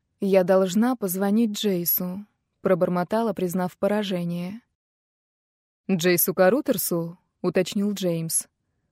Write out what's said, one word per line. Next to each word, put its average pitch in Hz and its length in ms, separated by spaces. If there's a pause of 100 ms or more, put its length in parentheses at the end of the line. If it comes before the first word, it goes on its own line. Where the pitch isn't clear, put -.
(220)
я 190 240
должна 196 500
позвонить 202 560
Джейсу, 185 760 (360)
пробормотала, 180 720
признав 180 440
поражение. 190 840 (1300)
"Джейсу 180 440
Карутерсу?" — 185 840 (240)
уточнил 202 500
Джеймс. 170 540 (460)